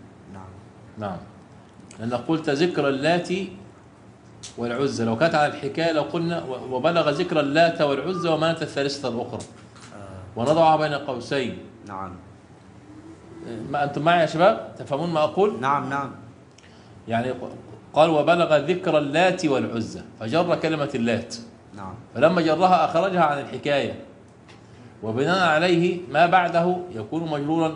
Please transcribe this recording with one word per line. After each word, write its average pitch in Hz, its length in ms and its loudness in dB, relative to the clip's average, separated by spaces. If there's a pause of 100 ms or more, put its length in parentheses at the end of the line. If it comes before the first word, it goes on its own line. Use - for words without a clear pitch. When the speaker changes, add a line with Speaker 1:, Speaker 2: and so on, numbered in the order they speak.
(340)
Speaker 1:
نعم. 95 160 -18 (480)
Speaker 2:
نعم. 101 200 -6 (840)
لأن 117 140 -4
قلت 156 360 -2
ذكر 147 400 0
اللات 156 400 0 (1300)
والعزى، 117 480 -2
لو 113 120 0
كانت 160 180 2
على 147 180 2
الحكاية 160 380 -2
لو 156 100 0
قلنا 165 420 -4
و-، 127 320 -8
وبلغ 156 340 2
ذكر 165 300 0
اللات 160 420 2
والعزى 156 480 0
ومناة 160 320 0
الثالثة 139 480 -4
الأخرى. 113 300 -6 (560)
Speaker 1:
آه. 95 440 -12
Speaker 2:
ونضعها 160 380 6
بين 151 160 0
قوسين. 131 640 -4 (300)
Speaker 1:
نعم. 95 280 -10 (1500)
Speaker 2:
ما 147 140 -2
أنتم 143 180 -2
معي 170 200 4
يا 156 40 4
شباب؟ 165 540 2
تفهمون 143 300 -4
ما 156 140 2
أقول؟ 190 380 2
Speaker 1:
نعم، 131 280 0
نعم. 139 220 -4 (960)
Speaker 2:
يعني 117 240 -2
ق-، - 240 -10 (380)
قال: 156 160 6
"وبلغ 156 480 4
ذكر 160 400 0
اللات 165 480 2
والعزى"، 110 560 -2 (180)
فجر 160 360 0
كلمة 147 400 -2
اللات. 117 400 -2 (380)
Speaker 1:
نعم. 95 200 -14 (220)
Speaker 2:
فلما 165 260 4
جرها 160 440 4
أخرجها 180 360 0
عن 147 180 2
الحكاية، 131 680 -4 (1000)
وبناء 151 440 0
عليه 170 520 2 (100)
ما 151 160 4
بعده 175 520 4 (180)
يكون 147 280 -6
مجرورا، 156 520 -2